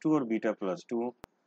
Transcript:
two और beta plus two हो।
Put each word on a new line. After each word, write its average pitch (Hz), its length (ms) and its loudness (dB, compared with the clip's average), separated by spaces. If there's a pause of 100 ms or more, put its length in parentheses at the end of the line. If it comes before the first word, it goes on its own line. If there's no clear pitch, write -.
two 156 120 4
और 143 100 2
beta 110 280 0
plus 92 360 -4
two 117 140 -2
हो। 120 100 -4 (340)